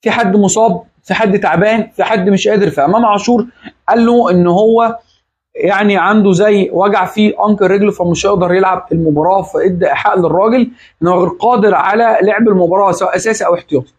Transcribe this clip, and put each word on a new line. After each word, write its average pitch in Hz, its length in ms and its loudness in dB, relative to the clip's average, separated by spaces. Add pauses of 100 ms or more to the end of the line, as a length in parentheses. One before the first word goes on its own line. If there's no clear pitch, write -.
"في 220 100 -4
حد 202 260 0
مصاب، 202 460 0 (200)
في - 120 -6
حد 202 240 0
تعبان، 196 580 0
في 185 80 -2
حد 196 240 -2
مش 202 200 0
قادر". 202 220 0
فإمام 185 360 0
عاشور 214 400 0 (420)
قال 226 180 2
له 240 240 2
إن 175 160 2
هو 226 520 0 (560)
يعني 202 420 0
عنده 196 360 2
زي 202 400 2
وجع 196 320 0
في 214 300 0 (140)
أنكل 202 180 0
رجله 202 240 2
فمش 175 360 -4
هيقدر 180 280 0
يلعب 185 380 0
المباراة، 165 500 0
فإدى 175 440 -2
إيحاء 190 320 -2
للراجل 190 520 0 (320)
إن 170 60 0
هو 180 120 2
غير 175 80 0
قادر 214 460 0
على 220 480 0
لعب 214 260 0
المباراة 185 440 2
سواء 180 240 -4
أساسي 214 300 -4
أو 175 80 0
احتياطي. - 440 -6